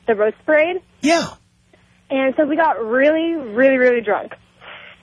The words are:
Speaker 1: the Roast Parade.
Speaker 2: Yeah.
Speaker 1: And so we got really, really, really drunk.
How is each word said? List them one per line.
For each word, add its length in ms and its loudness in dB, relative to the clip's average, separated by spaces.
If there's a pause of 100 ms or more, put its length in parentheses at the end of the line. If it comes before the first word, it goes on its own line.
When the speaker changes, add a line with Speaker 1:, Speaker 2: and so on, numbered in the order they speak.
Speaker 1:
the 80 2
Roast 300 -2
Parade. 380 0 (180)
Speaker 2:
Yeah. 260 0 (840)
Speaker 1:
And 260 0
so 80 2
we 120 -4
got 280 0
really, 500 0
really, 440 0
really 240 2
drunk. 300 -4 (720)